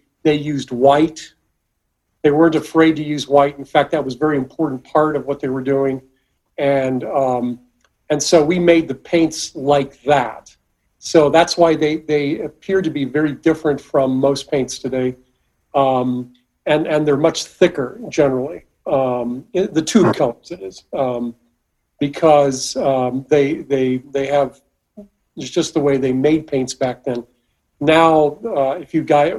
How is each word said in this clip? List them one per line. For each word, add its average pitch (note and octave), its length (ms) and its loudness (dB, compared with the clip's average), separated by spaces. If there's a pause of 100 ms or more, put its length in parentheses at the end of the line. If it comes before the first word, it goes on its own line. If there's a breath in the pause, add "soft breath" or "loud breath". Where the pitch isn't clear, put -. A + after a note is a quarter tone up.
(240)
They D3+ 120 2
used D3 360 -6
white. C#3 640 2 (880)
They D3+ 80 4
weren't D#3 240 4
afraid D#3+ 420 2
to D3+ 60 -6
use D3 240 -6
white. C#3+ 300 2
In C3+ 80 -14
fact, C#3 260 0
that D3+ 120 -2
was B2+ 120 -6
a - 20 -20
very D3+ 200 0
important C3 460 -4
part D3+ 320 0
of B2+ 100 -4
what C#3 140 -6
they C#3+ 100 -6
were C3 120 -4
doing. C3+ 400 -2 (560)
And, C3+ 460 0
um, B2 560 -2 (500)
and D3+ 120 -2
so E3 220 4
we E3+ 160 0
made E3+ 280 4
the C3+ 80 -8
paints - 600 -2
like C#3+ 480 -2
that. B2+ 520 -2 (440)
So D3+ 320 4
that's E3 260 4
why E3 180 4
they, D3+ 220 0
they D3 440 -2
appear F#3 420 -4
to D#3+ 80 -4
be C#3 140 -4
very C#3+ 280 -2
different D#3 480 0
from C3 360 0
most C#3 340 0
paints C3 260 -4
today. B2+ 380 -4 (580)
Um, B2+ 600 -2 (340)
and, D#3 180 2
and D3+ 220 0
they're C#3+ 100 2
much D#3 280 -2
thicker D#3 540 -2 (100)
generally. C#3 560 -2 (200)
Um, B2+ 600 -2 (100)
i-, F#3 100 0
the D#3 160 -2
tube E3 340 2
colors, - 360 -4
it F3+ 100 -16
is, F#3+ 220 -16 (100)
um, A#2+ 400 -4 (680)
because, C#3+ 760 2
um, C3 540 -2
they, C#3+ 340 2
they, C3 340 -2
they C#3 300 -6
have, C#3 340 -2 (760)
it's C3 140 -12
just - 240 -4
the E3+ 60 -2
way C#3 180 0
they C3 160 -2
made D3+ 320 0
paints C3 300 -6
back B2+ 280 -6
then. A#2+ 220 -6 (540)
Now, D#3 680 4
uh, D3 340 -2
if C#3+ 140 -18
you D#3 100 0
guy, D3 360 2